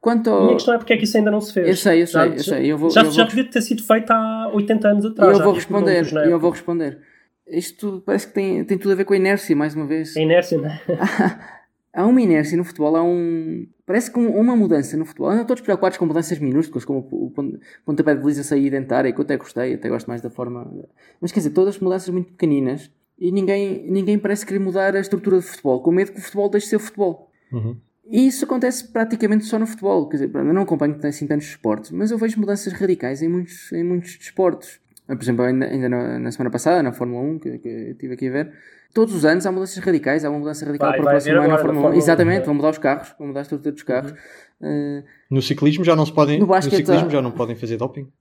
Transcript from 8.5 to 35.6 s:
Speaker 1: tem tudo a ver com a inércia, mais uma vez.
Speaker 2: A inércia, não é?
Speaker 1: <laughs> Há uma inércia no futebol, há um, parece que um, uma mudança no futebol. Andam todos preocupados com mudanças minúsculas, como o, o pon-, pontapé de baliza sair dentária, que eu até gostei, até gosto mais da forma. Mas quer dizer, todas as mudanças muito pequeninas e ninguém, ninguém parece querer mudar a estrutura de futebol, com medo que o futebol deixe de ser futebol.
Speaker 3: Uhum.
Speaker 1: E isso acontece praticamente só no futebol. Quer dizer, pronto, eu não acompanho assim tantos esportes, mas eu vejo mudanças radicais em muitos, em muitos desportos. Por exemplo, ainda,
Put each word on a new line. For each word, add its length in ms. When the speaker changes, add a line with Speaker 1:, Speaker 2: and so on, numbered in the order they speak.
Speaker 1:
tem 120
tudo 140
a 40
ver 100
com 80
a 40
inércia, 380
mais 200
uma 120
vez. 300
Speaker 2:
A 40
inércia, 360
não 100
é? 200
Speaker 1:
<laughs> 680
Há 120
uma 120
inércia 380
no 60
futebol, 320
há 80
um, 640
parece 260
que 60
um, 180
uma 200
mudança 420
no 80
futebol. 240
Andam 160
todos 160
preocupados 340
com 120
mudanças 320
minúsculas, 440
como 280
o, 160
o 40
pon-, 220
pontapé 300
de 60
baliza 200
sair 300
dentária, 420
que 60
eu 40
até 140
gostei, 380
até 140
gosto 180
mais 120
da 120
forma. 340
Mas 100
quer 100
dizer, 100
todas 240
as 60
mudanças 280
muito 220
pequeninas 580
e 120
ninguém, 600
ninguém 260
parece 260
querer 140
mudar 380
a 40
estrutura 380
de 60
futebol, 400
com 80
medo 220
que 40
o 60
futebol 260
deixe 160
de 60
ser 80
futebol. 500
Speaker 3:
Uhum. 260
Speaker 1:
E 160
isso 200
acontece 460
praticamente 540
só 140
no 80
futebol. 420
Quer 60
dizer, 140
pronto, 180
eu 60
não 100
acompanho 400
assim 240
tantos 180
esportes, 460
mas 180
eu 80
vejo 220
mudanças 340
radicais 480
em 80
muitos, 420
em 120
muitos 340
desportos. 640
Por 160
exemplo, 240
ainda, 220